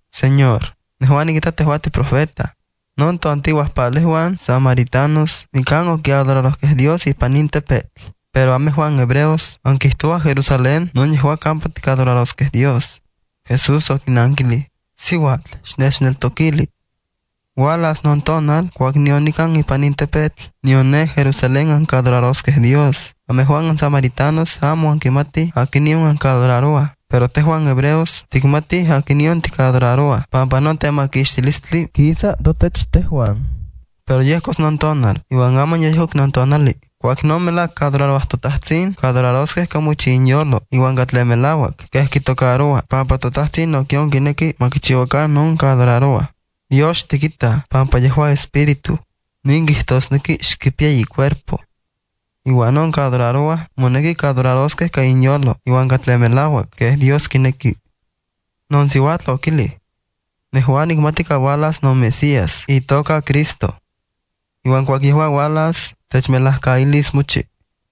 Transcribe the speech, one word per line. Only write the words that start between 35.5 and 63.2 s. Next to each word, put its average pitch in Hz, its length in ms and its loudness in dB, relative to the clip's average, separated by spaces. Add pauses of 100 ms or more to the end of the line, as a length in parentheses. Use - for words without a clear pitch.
amo 156 180 0
yehok 160 380 0
non 139 180 0
tonali. 135 420 2 (240)
Kuak 131 260 -4
non 156 180 0
melak 170 320 -2
kadoraroa 139 540 0
totahtsin, 156 640 -4
kadoraroskeh 131 720 -2
kamuchi 151 460 -2
inyolo, 131 460 2 (100)
iwan 131 260 0
katle 127 280 0
melawak, 123 680 0
keh 135 160 0
kitokaroa, 131 800 0
pampa 131 300 0
totahtsin 147 520 -2
no 139 140 0
kion 143 260 0
kineki 143 480 0
makichiwaka 127 720 0
non 151 280 2
kadoraroa. 127 760 2 (380)
Dios 156 380 0
tikita, 139 600 -2
pampa 131 300 2
yehua 135 340 2
espíritu. 143 640 -2 (460)
Nin 151 220 2
kihtosneki 139 760 0
xkipia - 460 -2
yi 127 160 2
cuerpo. - 560 -4 (840)
Iwan 123 280 2
non 156 180 0
kadoraroa, 139 640 0 (180)
moneki 131 380 0
kadoraroskeh 135 760 0
ka 139 120 -2
inyolo, 131 540 2 (100)
iwan 127 220 2
katle 127 300 0
melawak, 123 580 0
keh 123 200 0
Dios 143 320 2
kineki. 131 480 0 (920)
Non 143 180 2
siuatl 139 420 0
okili: 131 480 -2 (720)
"Nehua 131 340 0
nikmati 156 380 0
kawalas 147 580 -2
non 131 160 2
Mesías, 123 680 -2
itoka 139 540 0